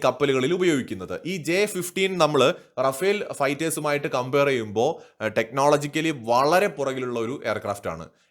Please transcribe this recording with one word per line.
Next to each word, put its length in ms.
കപ്പലുകളിൽ 500
ഉപയോഗിക്കുന്നത്. 720
ഈ 100
ജെ 300
ഫിഫ്റ്റീൻ 520
നമ്മൾ 360
റഫേൽ 520
ഫൈറ്റേഴ്സുമായിട്ട് 760
കമ്പയർ 380
ചെയ്യുമ്പോൾ, 800
ആ, 40
ടെക്നോളജിക്കലി 880
വളരെ 500
പുറകിലുള്ള 540
ഒരു 240
എയർക്രാഫ്റ്റ് 460
ആണ്. 180